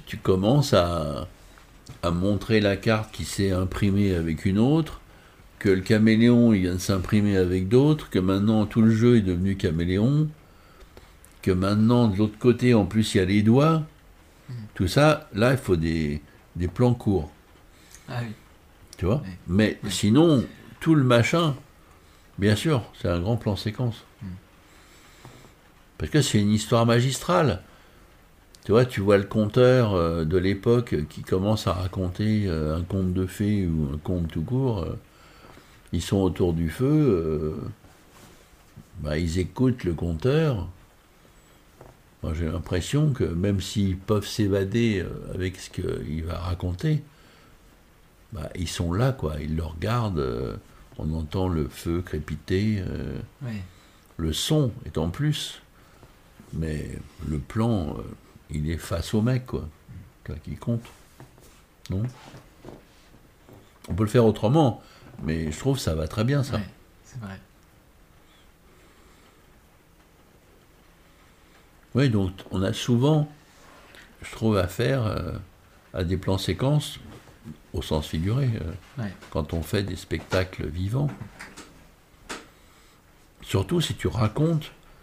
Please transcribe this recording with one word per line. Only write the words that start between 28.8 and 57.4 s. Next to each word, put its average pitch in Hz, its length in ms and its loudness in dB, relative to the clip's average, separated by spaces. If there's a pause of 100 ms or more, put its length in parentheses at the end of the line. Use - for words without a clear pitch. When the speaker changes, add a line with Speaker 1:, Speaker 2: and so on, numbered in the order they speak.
Speaker 1:
tu 123 160 -4
vois 101 160 6
le 98 60 4
conteur, 110 720 4
euh, 85 300 2
de 82 140 2
l'époque 101 580 0 (120)
qui - 140 -14
commence 104 460 0
à 92 40 0
raconter, 95 760 -2
euh, 78 300 -2
un 87 40 -4
conte 92 300 -2
de 92 140 0
fées 101 380 -2
ou 78 300 0
un 76 40 -6
conte 87 280 -4
tout 80 160 -6
court, 123 380 -2
euh, 82 180 -6 (960)
ils 85 60 -2
sont - 160 -2
autour 92 380 2
du 82 160 -2
feu, 127 160 -2
euh, 82 680 0 (1500)
bah, 76 180 -4
ils 85 200 -2
écoutent 127 460 -2
le 87 80 0
conteur. 101 760 -2 (1600)
Moi, 80 100 -6
j'ai 80 160 -4
l'impression 92 640 -2
que 107 120 -2
même 92 360 0
s'ils 95 380 -2
peuvent 104 280 -2
s'évader, 101 760 0
euh, - 340 -10
avec 90 260 -6
ce - 80 -16
qu'il 82 560 -6
va 85 140 -6
raconter, 90 640 -2 (1300)
bah, 85 220 -10
ils 90 140 -6
sont 85 260 -4
là, 127 180 2
quoi. 76 260 -6
Ils 76 160 -6
le 80 100 -4
regardent, 98 560 -4
euh, 60 360 -4 (400)
on 78 160 -4
entend 80 360 -4
le 80 200 -2
feu 85 320 -4
crépiter, 92 880 -4
euh, 69 300 -8 (240)
Speaker 2:
Oui. 117 140 -8 (600)
Speaker 1:
le 80 160 -4
son 147 400 0 (140)
est 76 100 -10
en 80 140 -2
plus, - 500 -4 (920)
mais 78 340 -6 (400)
le 76 100 -4
plan, 107 600 -4